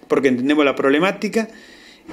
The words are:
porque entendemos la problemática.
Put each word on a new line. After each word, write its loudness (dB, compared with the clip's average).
porque 2
entendemos 0
la 2
problemática. 0